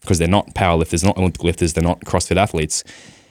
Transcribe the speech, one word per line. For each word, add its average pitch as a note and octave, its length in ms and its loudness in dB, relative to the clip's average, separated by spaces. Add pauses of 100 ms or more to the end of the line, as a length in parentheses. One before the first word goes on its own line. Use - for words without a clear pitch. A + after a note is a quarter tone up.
'cause F2+ 140 2
they're E2 80 2
not G2 260 2
powerlifters, E2+ 500 0
not G2 140 2
Olympic F#2 260 -2
lifters, E2+ 300 0
they're E2 100 0
not F2 220 0
CrossFit F2+ 320 -2
athletes, E2 460 -2 (480)